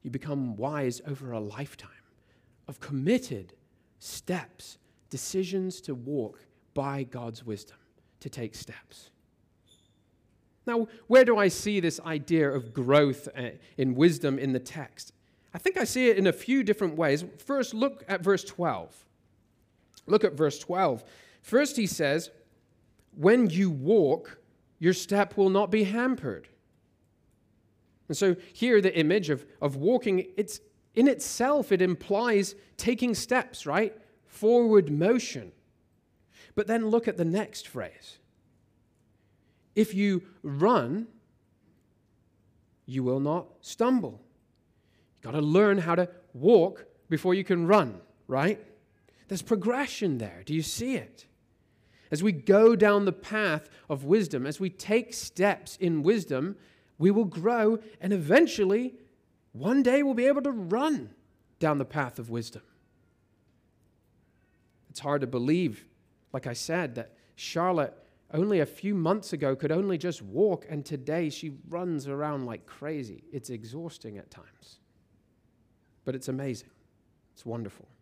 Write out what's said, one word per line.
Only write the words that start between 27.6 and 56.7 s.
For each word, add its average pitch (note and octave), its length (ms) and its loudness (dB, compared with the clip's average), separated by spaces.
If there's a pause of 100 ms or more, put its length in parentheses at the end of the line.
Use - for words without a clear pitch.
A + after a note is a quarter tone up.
And - 100 -6
so F#3+ 180 4 (180)
here A3+ 280 4
the F#3 160 2
image E3 320 2
of, C#3 160 -4 (160)
of C#3 160 -2
walking, F#3 580 2
it's, - 240 -6 (340)
in B3+ 140 6
itself, C4+ 640 0
it F#3 100 4
implies G3 720 0 (220)
taking A#3 400 0
steps, - 500 -4
right? G3+ 300 0 (320)
Forward G#3+ 640 4
motion. D#3 600 0 (1000)
But G#3 140 -2
then A3+ 200 0
look A#3 200 2
at F#3+ 100 -2
the E3+ 80 0
next F#3 420 -4
phrase. - 520 -14 (1500)
"If G#3+ 200 2
you G3 300 0 (200)
run, D#3+ 640 0 (1800)
you C3 180 -6
will B2+ 160 0
not D3+ 280 -2 (140)
stumble." A3+ 600 -2 (920)
You've - 160 -14
gotta D3+ 100 -2
learn G3 360 4
how E3+ 180 0
to F3 140 0 (240)
walk F#3 520 4 (240)
before F3+ 240 0
you F#3+ 120 0
can F3 200 0
run, D3+ 360 2 (260)
right? D3 320 0 (720)
There's F#3+ 120 -6
progression A3 760 -2
there. G2+ 280 -10
Do D3 80 -6
you D#3+ 80 -2
see A#3+ 340 -6
it? - 300 -12 (840)
As D3+ 100 -4
we G3+ 120 2
go G3+ 420 4
down G#3 300 4
the F#3 80 0
path G3 560 -4 (200)
of C3+ 140 -6
wisdom, D3+ 420 0
as D3+ 140 -8
we F#3+ 100 -4
take G#3+ 440 -4
steps - 640 -4
in E3 260 0
wisdom, E3 540 0 (420)